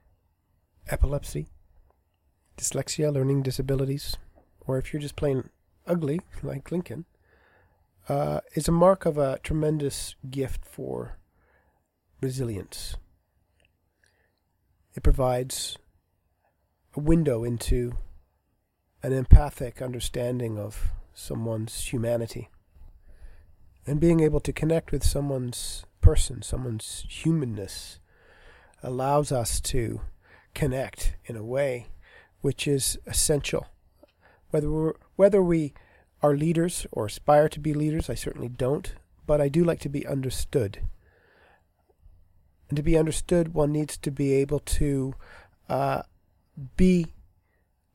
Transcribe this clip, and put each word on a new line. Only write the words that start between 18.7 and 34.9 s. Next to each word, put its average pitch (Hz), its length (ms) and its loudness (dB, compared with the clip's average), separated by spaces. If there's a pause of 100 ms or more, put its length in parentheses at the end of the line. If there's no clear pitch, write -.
an 131 100 -2
empathic 135 680 6
understanding 123 760 -4
of 104 320 -4 (240)
someone's 113 800 -6
humanity. 117 560 -4 (1400)
And 147 140 -2
being 165 200 6
able 151 200 4
to - 120 -4
connect 160 400 0
with 139 120 -2
someone's 135 840 -2 (160)
person, 123 400 8
someone's 123 640 -6
humanness, 123 920 -4 (800)
allows 135 500 0
us 120 300 0
to 110 400 -2 (540)
connect 131 600 -2 (100)
in 120 100 -8
a 107 80 -10
way 127 440 -2 (540)
which 143 260 -2
is 139 380 0
essential. - 600 0 (840)
Whether 151 220 0
we're, 156 220 0 (220)